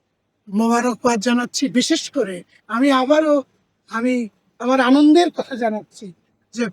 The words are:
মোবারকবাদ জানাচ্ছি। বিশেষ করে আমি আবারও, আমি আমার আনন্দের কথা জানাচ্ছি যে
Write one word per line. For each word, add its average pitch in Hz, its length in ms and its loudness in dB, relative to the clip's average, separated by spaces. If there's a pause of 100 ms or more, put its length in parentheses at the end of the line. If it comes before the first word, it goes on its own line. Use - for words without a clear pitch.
(480)
মোবারকবাদ 233 720 0 (100)
জানাচ্ছি। 240 360 -2 (140)
বিশেষ 311 240 -2 (140)
করে 190 200 -4 (400)
আমি 262 120 2 (140)
আবারও, 302 340 2 (600)
আমি 247 180 -2 (500)
আমার 262 240 2
আনন্দের 302 500 6
কথা - 240 -8
জানাচ্ছি 214 440 -6 (480)
যে 233 180 -4